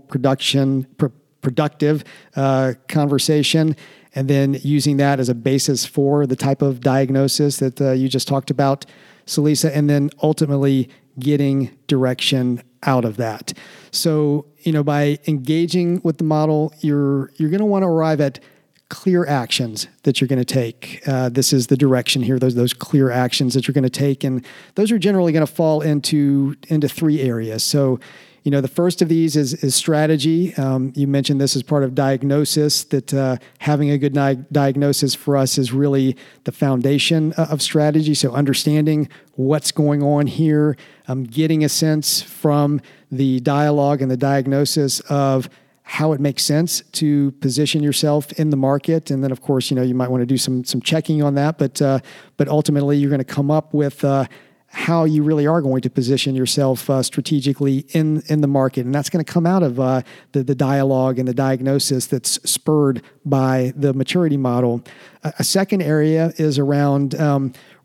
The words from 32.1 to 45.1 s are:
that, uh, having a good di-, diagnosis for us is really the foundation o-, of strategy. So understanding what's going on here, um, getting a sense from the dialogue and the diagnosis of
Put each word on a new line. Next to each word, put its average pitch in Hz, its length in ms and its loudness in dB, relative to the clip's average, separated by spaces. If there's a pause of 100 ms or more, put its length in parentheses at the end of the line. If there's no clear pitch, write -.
that, - 280 -4
uh, 131 240 0 (220)
having 147 320 0
a 143 80 2
good 135 140 -2
di-, 139 380 0
diagnosis 143 640 0
for 143 240 -2
us 135 220 0
is 123 120 0
really 135 460 0 (280)
the 135 60 -6
foundation 143 840 0
o-, 165 60 2
of 151 180 -4
strategy. 151 540 0
So 139 180 -2
understanding 147 760 0 (260)
what's 139 360 -2
going 147 300 0
on 147 240 2
here, 151 500 2 (320)
um, 131 160 -4
getting 156 400 0
a 147 60 2
sense 156 540 0
from 147 580 0 (300)
the 131 300 0
dialogue 143 600 2
and 135 80 -2
the 127 80 -2
diagnosis 139 840 0
of 135 460 0 (360)